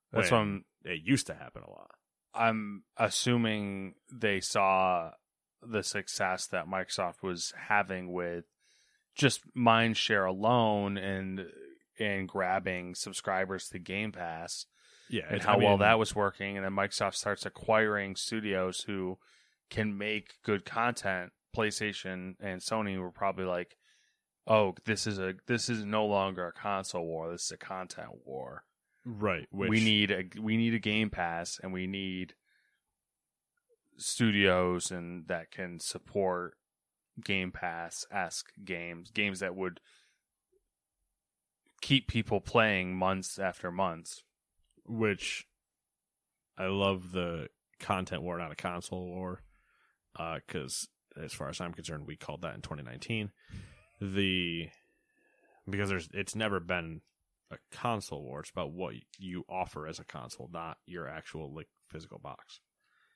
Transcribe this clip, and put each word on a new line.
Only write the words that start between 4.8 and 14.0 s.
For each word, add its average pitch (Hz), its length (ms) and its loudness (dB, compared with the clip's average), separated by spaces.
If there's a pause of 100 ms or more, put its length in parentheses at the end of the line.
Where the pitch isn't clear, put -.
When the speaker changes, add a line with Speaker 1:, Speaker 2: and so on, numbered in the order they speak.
Speaker 1:
the 110 220 -2
success 95 640 -2
that 87 180 -2
Microsoft 92 560 -2
was 90 300 -4 (160)
having 95 440 2
with 87 340 -2 (680)
just - 280 4 (120)
mind 113 420 6
share 101 280 4
alone 104 720 4
and, 95 480 -4 (540)
and 98 280 0
grabbing 92 680 0
subscribers 95 720 -2
to 95 100 -8
Game 98 320 -4